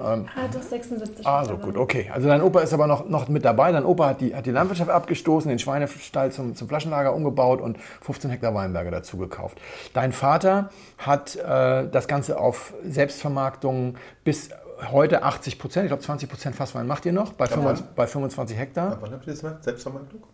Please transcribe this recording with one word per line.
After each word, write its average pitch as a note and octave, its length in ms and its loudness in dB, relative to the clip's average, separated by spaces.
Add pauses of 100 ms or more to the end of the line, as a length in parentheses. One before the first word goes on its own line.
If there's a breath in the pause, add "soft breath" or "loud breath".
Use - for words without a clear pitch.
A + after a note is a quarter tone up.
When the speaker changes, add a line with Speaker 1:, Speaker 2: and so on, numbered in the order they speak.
Speaker 1:
Ähm, A2 220 0 (100)
Speaker 2:
Ah, C4 160 -4
doch, B3+ 100 -6
sechsundsiebzig A#3+ 640 -8
Speaker 1:
ah, C#3+ 200 2
so G#2 60 -2
Speaker 2:
mittlerweile. G2 220 -6
Speaker 1:
gut, G#2+ 80 0
okay. B2 300 -2
Also B2+ 160 0
dein D3 140 6
Opa F3+ 200 6
ist - 120 2
aber D3+ 140 4
noch, C#3+ 200 2
noch D3 220 -2
mit D3+ 160 2
dabei. C3 260 6
Dein D3+ 140 2
Opa E3 240 6
hat C3 120 -2
die, B2+ 140 0
hat - 100 -6
die C3 60 -2
Landwirtschaft E3+ 380 2
abgestoßen, E3 580 2
den C3 120 2
Schweinestall C#3 720 -2
zum, B2 240 -6
zum A2+ 120 -10
Flaschenlager D3 460 0
umgebaut B2+ 480 2
und A#2 160 -4 (240 loud breath)
fünfzehn C#3 300 -6
Hektar A#2 220 -2
Weinberge F2+ 380 -2
dazu E2 260 -8
gekauft. - 440 -10 (320 loud breath)
Dein B2+ 180 2
Vater F#3+ 600 2 (260 loud breath)
hat, C#3+ 400 0
äh, C3 520 2
das C3 180 0
Ganze C#3+ 300 0
auf - 360 0 (100)
Selbstvermarktung C3+ 1120 -2 (300 loud breath)
bis D3+ 240 0 (420)
heute D3 320 4
achtzig - 340 -2
Prozent, F3 280 -2
ich - 40 0
glaub, C#3 120 -2
zwanzig C#3 260 -6
Prozent C3 280 -8
Fasswein B2 300 -6
macht C#3+ 200 -4
ihr F3 80 2
noch, G3+ 200 0
bei - 120 0
Speaker 3:
Ab A#2+ 60 0
Speaker 1:
fünfundzwanzig, C#3 340 0
Speaker 3:
wann? - 100 -20
Speaker 1:
bei A#2+ 120 2
fünfundzwanzig B2+ 500 -4
Hektar. E3+ 360 -4
Speaker 3:
Ab - 80 -6
wann A2+ 100 -10
habt C3 160 -14
ihr D#3 40 -6
das C#3+ 100 -10
gemacht? D#3 220 -10
Selbstvermarktung? C3+ 600 -8 (100)